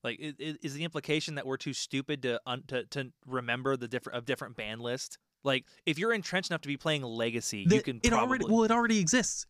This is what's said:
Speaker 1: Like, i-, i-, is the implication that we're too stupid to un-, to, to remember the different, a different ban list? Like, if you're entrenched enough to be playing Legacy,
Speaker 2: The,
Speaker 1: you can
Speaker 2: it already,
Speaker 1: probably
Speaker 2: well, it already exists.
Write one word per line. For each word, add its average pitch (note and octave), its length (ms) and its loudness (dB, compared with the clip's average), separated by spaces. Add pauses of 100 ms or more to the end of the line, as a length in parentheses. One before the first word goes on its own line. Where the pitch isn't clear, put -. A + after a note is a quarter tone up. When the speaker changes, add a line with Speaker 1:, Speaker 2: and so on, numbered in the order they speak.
Speaker 1:
Like, A#2+ 180 -4
i-, D3+ 180 -8
i-, D3+ 220 -6
is C#3 120 -4
the D3+ 100 -6
implication D#3 520 -2
that C#3 100 -6
we're C3 120 -2
too C#3 160 -6
stupid C3+ 500 -4
to A#2+ 220 0
un-, B2 220 -6
to, B2 200 -2
to C3 240 -6 (140)
remember B2+ 520 0
the A#2+ 100 -6
different, B2 300 -6
a A#2+ 40 -4
different A#2+ 360 -4
ban A2 220 -8
list? A#2+ 400 -6 (240)
Like, C3 220 2 (200)
if D#3 140 0
you're A3+ 140 2
entrenched F#3+ 380 -2
enough D#3+ 100 -2
to C#3+ 60 -10
be C#3+ 100 -2
playing D3+ 260 0
Legacy, A2+ 640 -2
Speaker 2:
The, G3+ 100 10
Speaker 1:
you G#3+ 40 4
can B2 220 -4
Speaker 2:
it A#3 100 6
already, B3+ 320 2
Speaker 1:
probably A3 100 4
Speaker 2:
well, A3+ 80 6
it A3 80 4
already A3+ 280 4
exists. G3 500 2